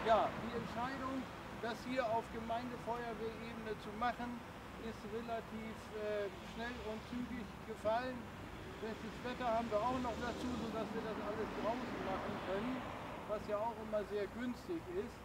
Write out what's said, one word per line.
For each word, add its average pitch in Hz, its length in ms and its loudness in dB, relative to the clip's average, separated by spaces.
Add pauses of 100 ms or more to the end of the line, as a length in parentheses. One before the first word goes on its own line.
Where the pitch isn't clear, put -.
Ja, 208 240 8
die - 320 -2
Entscheidung, 262 640 0 (400)
das 226 140 0 (100)
hier 254 160 2
auf 226 320 4
Gemeindefeuerwehrebene 226 1400 -2
zu 214 160 -6
machen, 240 400 0 (480)
ist 220 160 -4 (160)
relativ, 220 600 -2 (200)
äh, 208 320 0 (260)
schnell 233 220 -2 (160)
und 220 160 -2
zügig 247 400 -2 (240)
gefallen. 233 480 4 (640)
Bestes 220 400 -4
Wetter 247 240 0
haben 226 240 6
wir 208 80 8
auch 254 240 4
noch 226 160 2
dazu, 240 300 0 (100)
sodass 214 320 0
wir 220 160 0
das 202 160 0
alles 208 260 0 (140)
draußen 226 400 2
machen 190 320 0 (160)
können, 220 220 2 (560)
was 208 220 0
ja 202 80 4
auch 226 240 2
immer 214 240 2
sehr 202 180 2 (140)
günstig 233 400 -2 (160)
ist. 233 300 -2